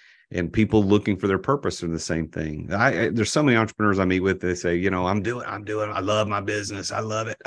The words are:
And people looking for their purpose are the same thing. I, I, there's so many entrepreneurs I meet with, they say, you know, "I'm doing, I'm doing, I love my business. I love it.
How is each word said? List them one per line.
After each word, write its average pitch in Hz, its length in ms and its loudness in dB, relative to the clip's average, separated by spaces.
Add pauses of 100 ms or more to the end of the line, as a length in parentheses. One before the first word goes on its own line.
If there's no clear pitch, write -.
(320)
And 87 220 -4
people 107 300 4
looking 104 340 2
for - 80 -4
their 95 140 2
purpose 139 440 -2
are 85 40 -4
the 82 100 -2
same 80 300 -4
thing. 78 440 -8
I, 107 340 2
I, - 40 0
there's 110 220 0
so 156 100 2
many 127 160 6
entrepreneurs 107 400 2
I 95 80 4
meet 92 140 2
with, 92 200 2
they 90 140 -2
say, 87 220 0
you 92 160 0
know, 90 160 0
"I'm 98 160 0
doing, 120 240 -4
I'm 104 160 -10
doing, 107 280 -4
I 98 100 -4
love 107 260 0
my 101 120 -2
business. 104 520 -6
I 98 80 -4
love 110 280 -4
it. 110 200 -10